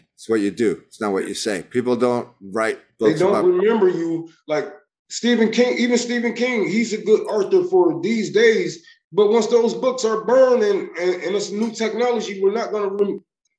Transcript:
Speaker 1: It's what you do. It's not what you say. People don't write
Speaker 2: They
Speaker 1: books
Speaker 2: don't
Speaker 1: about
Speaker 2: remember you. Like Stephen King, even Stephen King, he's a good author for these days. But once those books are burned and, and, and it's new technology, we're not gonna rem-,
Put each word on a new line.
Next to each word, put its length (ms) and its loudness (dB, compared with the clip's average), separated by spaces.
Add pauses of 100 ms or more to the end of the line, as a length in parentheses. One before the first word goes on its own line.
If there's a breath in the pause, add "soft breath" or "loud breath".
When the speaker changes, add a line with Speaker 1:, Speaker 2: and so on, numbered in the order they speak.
(160)
Speaker 1:
It's 120 -12
what 120 2
you 100 0
do. 360 -2
It's 140 -20
not 120 -2
what 160 -2
you 60 -8
say. 280 -4
People 340 -2
don't 320 0 (140)
write 360 -2 (220)
Speaker 2:
They 80 2
Speaker 1:
books 120 2
Speaker 2:
don't 100 2
Speaker 1:
about 160 2
Speaker 2:
remember 420 2
you. 400 -4 (180 loud breath)
Like 200 -4 (420)
Stephen 420 0
King, 280 2
even 180 2
Stephen 380 -2
King, 340 -2
he's 240 -2
a 100 -4
good 200 2
author 420 0
for 380 2
these 320 -2
days. 500 2 (280 soft breath)
But 180 4
once 160 2
those 260 2
books 320 -2
are 200 -2
burned 400 4
and, 240 0 (100)
and, 240 -2
and 140 -2
it's 160 -6
new 180 -2
technology, 720 -2
we're 100 4
not 200 -4
gonna 160 -2
rem-, 360 -2 (340)